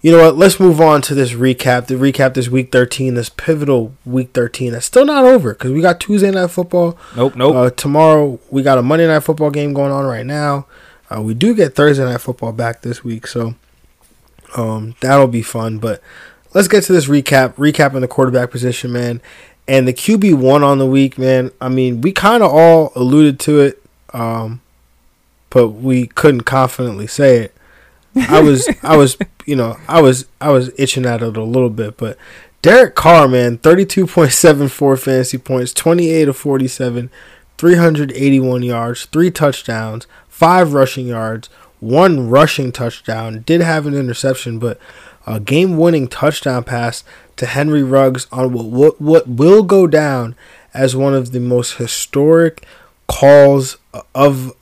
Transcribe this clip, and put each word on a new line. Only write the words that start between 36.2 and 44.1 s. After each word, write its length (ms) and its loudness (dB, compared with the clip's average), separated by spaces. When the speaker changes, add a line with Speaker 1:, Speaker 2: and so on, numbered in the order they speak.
Speaker 1:
of 100 -2
forty-seven, 720 -4
three 200 4
hundred 360 0
eighty-one 520 0
yards, 420 -6
three 240 0
touchdowns, 800 -6
five 440 2
rushing 340 0
yards, 420 -8
one 500 0
rushing 440 2
touchdown. 760 -10
Did 140 2
have 260 -2
an 80 -4
interception, 640 -6